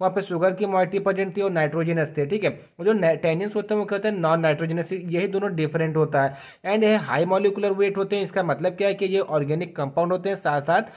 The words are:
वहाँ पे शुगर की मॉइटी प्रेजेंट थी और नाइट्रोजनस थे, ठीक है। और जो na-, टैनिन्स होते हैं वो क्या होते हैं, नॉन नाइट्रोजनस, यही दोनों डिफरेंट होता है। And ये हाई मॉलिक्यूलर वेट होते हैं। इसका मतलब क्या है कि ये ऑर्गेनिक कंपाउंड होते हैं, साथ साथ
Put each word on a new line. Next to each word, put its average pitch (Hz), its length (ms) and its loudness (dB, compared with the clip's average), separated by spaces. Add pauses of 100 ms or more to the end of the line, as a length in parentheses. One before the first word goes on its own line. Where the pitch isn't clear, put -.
वहाँ 185 80 2
पे 190 120 0
शुगर 175 320 2
की 202 120 -2
मॉइटी 190 340 2
प्रेजेंट 196 380 0
थी 202 40 2
और 196 100 2
नाइट्रोजनस 160 680 0
थे, 143 80 0
ठीक 202 180 -2
है। 139 160 -2 (200)
और 170 60 -6
जो 214 80 4
na-, 202 100 0
टैनिन्स 165 520 0
होते 208 180 -2
हैं 214 60 0
वो 208 60 -2
क्या 202 120 -2
होते 202 100 -2
हैं, 214 80 0
नॉन 165 240 2
नाइट्रोजनस, 165 540 0
यही 175 340 -2
दोनों 196 280 -2
डिफरेंट 156 400 -2
होता 143 280 2
है। 135 120 -2 (300)
And 208 180 2
ये 214 120 4
हाई 143 300 0
मॉलिक्यूलर 202 460 2
वेट 196 260 0
होते 196 180 0
हैं। 196 80 0
इसका 190 200 -2
मतलब 165 300 -2
क्या 196 140 0
है 196 60 2
कि 196 120 -4
ये 190 140 0
ऑर्गेनिक 156 560 -2
कंपाउंड 160 360 -2
होते 180 180 -2
हैं, 196 60 -2
साथ 147 260 -2
साथ 165 200 2 (160)